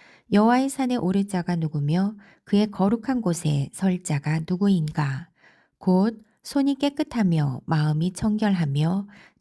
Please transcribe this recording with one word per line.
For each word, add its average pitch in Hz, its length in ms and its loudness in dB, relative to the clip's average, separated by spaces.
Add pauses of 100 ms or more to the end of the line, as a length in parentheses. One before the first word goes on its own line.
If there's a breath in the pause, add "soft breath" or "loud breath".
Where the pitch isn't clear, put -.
(320 soft breath)
여호와의 240 360 4
산에 247 280 -2
오를 196 300 0
자가 180 300 -4
누구며 160 580 -2 (300 loud breath)
그의 208 260 2
거룩한 226 500 0
곳에 151 520 0
설 180 300 -2
자가 151 460 -2
누구인가? 160 800 0 (500 soft breath)
곧 190 440 2 (200 soft breath)
손이 277 340 0
깨끗하며 196 880 0
마음이 156 460 0
청결하며 190 960 0 (320 loud breath)